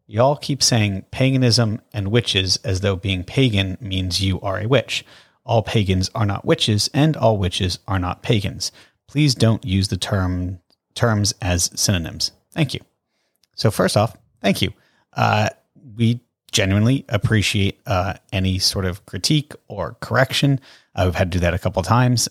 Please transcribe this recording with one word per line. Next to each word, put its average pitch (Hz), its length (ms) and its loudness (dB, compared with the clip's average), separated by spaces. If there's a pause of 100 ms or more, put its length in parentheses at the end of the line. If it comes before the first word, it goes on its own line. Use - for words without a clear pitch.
Y'all 123 300 2
keep 143 260 -4
saying 104 480 2
paganism 120 720 2 (120)
and 98 180 -4
witches 98 520 0
as 92 180 -2
though 98 140 0
being 92 280 -4
pagan 98 580 0
means 92 400 -4
you 95 200 0
are 98 180 -4
a 101 80 -4
witch. - 360 0 (400)
All 117 200 2
pagans 92 500 0
are 110 120 -2
not 98 180 -4
witches, 113 500 0
and 147 220 2
all 110 220 2
witches 92 500 -2
are 95 120 0
not 90 220 -4
pagans. - 480 -2 (380)
Please 143 260 2
don't 113 300 2
use 98 240 0
the - 80 -4
term, 92 640 -2 (340)
terms 107 480 2
as 90 320 0
synonyms. - 580 -4 (200)
Thank 156 220 -2
you." - 80 -10 (760)
So 110 160 2
first 185 240 0
off, 110 220 2 (240)
thank 196 200 0
you. 95 120 0 (400)
Uh, 107 340 2 (480)
we 117 240 2 (320)
genuinely 107 560 2
appreciate, 101 800 0
uh, 95 300 -2 (180)
any 92 260 0
sort 98 260 -2
of 90 200 -6
critique 147 480 -2 (160)
or 90 320 -8
correction. 135 580 0 (360)
Uh, 95 100 0
we've 90 100 0
had 92 160 0
to 90 60 -2
do 85 40 2
that 85 120 2
a 87 60 -4
couple - 200 -2
of 90 80 -2
times, 123 440 2